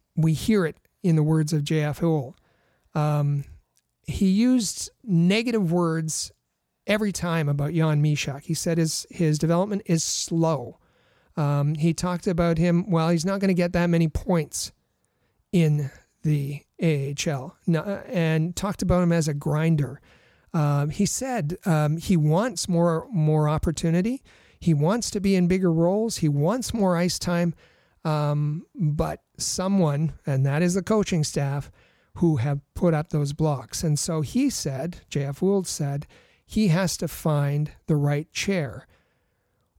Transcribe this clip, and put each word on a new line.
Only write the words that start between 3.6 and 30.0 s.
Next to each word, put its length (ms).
he 240
used 600
negative 640
words 640
every 200
time 360
about 240
Jan 300
Mysak. 420
He 100
said 240
his, 320
his 280
development 480
is 180
slow. 760
Um, 380
he 200
talked 320
about 320
him, 320
well, 180
he's 160
not 160
gonna 140
get 180
that 160
many 200
points 640
in 380
the 380
A 140
H 60
L, 300
no, 140
and 480
talked 280
about 200
him 100
as 160
a 60
grinder. 640
Um, 380
he 160
said, 580
um, 320
he 200
wants 520
more, 420
more 380
opportunity. 760
He 140
wants 360
to 100
be 140
in 140
bigger 240
roles. 460
He 100
wants 460
more 220
ice 220
time. 360
Um, 680
but 480
someone, 760